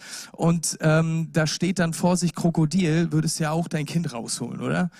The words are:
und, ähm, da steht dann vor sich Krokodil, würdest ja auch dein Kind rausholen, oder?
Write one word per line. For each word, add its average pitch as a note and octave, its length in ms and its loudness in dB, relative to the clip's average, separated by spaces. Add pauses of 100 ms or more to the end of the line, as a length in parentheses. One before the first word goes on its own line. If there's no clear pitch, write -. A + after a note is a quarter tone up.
(320)
und, E3+ 480 0
ähm, D#3+ 520 2
da D#3 140 2
steht F3+ 320 -2
dann E3 140 0
vor F3+ 240 2
sich F3 180 0
Krokodil, E3 800 2
würdest D#3 260 0
ja D#3 140 -2
auch E3+ 160 -2
dein D3+ 180 -4
Kind D#3 260 -2
rausholen, A#2+ 480 -6
oder? E3 400 0